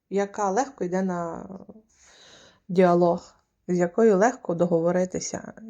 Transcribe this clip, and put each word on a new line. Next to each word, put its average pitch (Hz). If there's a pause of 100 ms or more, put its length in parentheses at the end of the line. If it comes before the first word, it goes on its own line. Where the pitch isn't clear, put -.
(100)
яка 202
легко 240
йде 185
на 175 (1200)
діалог, 175 (340)
з 180
якою 190
легко 208
договоритися, 175 (160)